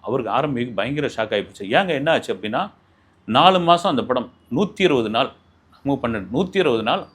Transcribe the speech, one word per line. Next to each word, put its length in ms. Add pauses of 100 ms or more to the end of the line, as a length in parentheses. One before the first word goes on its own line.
அவருக்கு 300
ஆர் 120
எம் 120
விக்கு 180
பயங்கர 340
ஷாக் 120
ஆகி 220
போச்சு. 240
"ஏங்க, 220
என்ன 240
ஆச்சு?" 220
அப்படின்னா, 380 (540)
நாலு 340
மாசம் 300
அந்த 140
படம் 280 (200)
நூத்தி 300
இருபது 280
நாள் 220 (540)
மூவ் 100
பண்ண, 240 (140)
நூத்தி 240
இருபது 260
நாள் 320